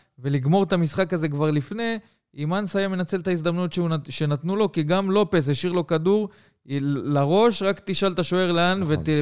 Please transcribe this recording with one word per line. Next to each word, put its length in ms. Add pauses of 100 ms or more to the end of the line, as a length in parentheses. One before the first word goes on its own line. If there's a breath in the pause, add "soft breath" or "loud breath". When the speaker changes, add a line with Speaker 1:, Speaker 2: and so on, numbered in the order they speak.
(180 soft breath)
Speaker 1:
ולגמור 440
את 100
המשחק 400
הזה 160
כבר 220
לפני, 480 (380 soft breath)
אם 180
אנס 220
היה 120
מנצל 320
את 80
ההזדמנות 440
שהוא 160
נת-, 220
שנתנו 460
לו, 160
כי 100
גם 280
לופס 380
השאיר 240
לו 140
כדור, 420 (380 soft breath)
ל-, 520
לראש, 440
רק 220
תשאל 280
את 60
השוער 340
לאן 280
Speaker 2:
נכון. 140
Speaker 1:
ות-, 140 (140)